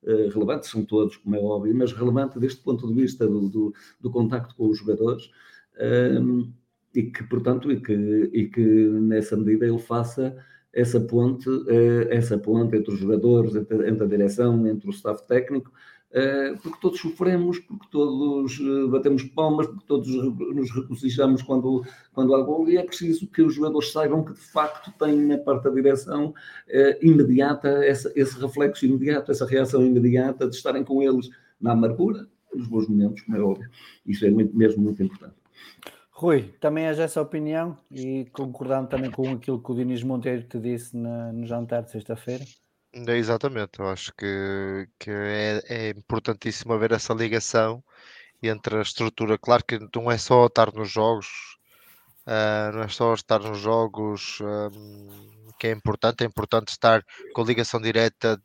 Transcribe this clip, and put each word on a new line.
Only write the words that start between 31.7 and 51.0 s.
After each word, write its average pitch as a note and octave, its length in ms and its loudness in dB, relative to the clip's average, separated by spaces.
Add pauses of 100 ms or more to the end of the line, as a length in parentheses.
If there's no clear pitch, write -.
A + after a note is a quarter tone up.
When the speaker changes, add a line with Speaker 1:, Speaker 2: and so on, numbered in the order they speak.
Speaker 1:
amargura, A#2 560 0 (260)
nos B2 140 -8
bons A2 200 0
momentos, G#2 360 2
como A2 140 -4
é G2+ 40 0
óbvio. G2 280 -2 (360)
Isso G2+ 200 -2
é G2+ 40 6
muito, G#2+ 260 2
mesmo A2 280 4
muito G#2 200 -2
importante. D2+ 320 -8 (840)
Speaker 2:
Rui, C#3+ 440 0
também D#3 240 -2
és D#3 100 -2
dessa D#3 260 -2
opinião D#3 560 -4 (140)
e C3 400 -8
concordando C3 560 -6
também C3 240 -4
com C3 220 -4
aquilo A#2+ 280 -6
que B2 100 -10
o A#2+ 40 -4
Diniz B2 260 -4
Monteiro B2 420 -4
te A#2+ 160 -14
disse A#2+ 360 -8
na, A#2 380 -8
no A#2 120 -10
jantar A#2 380 -6
de A#2 80 -18
sexta-feira? B2 540 -10 (480)
Speaker 3:
É, A#2+ 240 -2
exatamente, A2+ 640 -4
eu G2 100 -4
acho - 260 -10
que, G2 720 -6 (100)
que - 140 -14
é, G#2 560 -4
é A2+ 220 -8
importantíssimo A2 840 -6
haver A2+ 220 2
essa A2+ 200 -4
ligação A2+ 720 -2 (580)
entre G#2+ 360 -4
a G#2+ 40 0
estrutura, A2 560 -2
claro A#2+ 280 2
que A#2 120 -6 (160)
não A#2 160 -4
é A#2 80 0
só B2 280 6
estar A2+ 280 4
nos G#2+ 160 -8
jogos, A2 380 0 (1000)